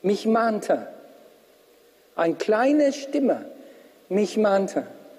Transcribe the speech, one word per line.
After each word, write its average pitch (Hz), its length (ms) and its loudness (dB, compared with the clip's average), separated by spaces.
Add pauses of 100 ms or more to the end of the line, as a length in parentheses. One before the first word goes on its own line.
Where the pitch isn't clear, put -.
mich 196 240 0
mahnte. 220 600 0 (1300)
Eine 165 200 0
kleine 269 580 2
Stimme 269 520 -2 (640)
mich 202 280 0
mahnte. 196 480 0 (340)